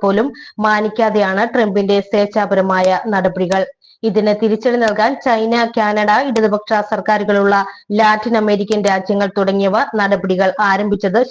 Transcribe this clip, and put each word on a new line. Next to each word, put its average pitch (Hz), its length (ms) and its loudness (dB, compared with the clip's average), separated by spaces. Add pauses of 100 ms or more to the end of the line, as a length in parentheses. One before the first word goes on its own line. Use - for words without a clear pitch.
പോലും 202 260 2 (380)
മാനിക്കാതെയാണ് 214 760 0 (100)
ട്രംപിന്റെ 202 440 2 (100)
സ്വേച്ഛാപരമായ 190 920 0 (140)
നടപടികൾ. 185 480 0 (420)
ഇതിന് 214 380 0
തിരിച്ചടി 220 420 0
നൽകാൻ 214 300 0 (120)
ചൈന, 226 300 0 (220)
കാനഡ, 208 340 0 (180)
ഇടതുപക്ഷ 214 440 0 (180)
സർക്കാരുകളുള്ള 202 640 0 (440)
ലാറ്റിൻ 220 440 2
അമേരിക്കൻ 208 380 0 (100)
രാജ്യങ്ങൾ 196 460 -2
തുടങ്ങിയവ 196 400 0 (240)
നടപടികൾ 190 500 0 (180)
ആരംഭിച്ചത് 196 500 0 (120)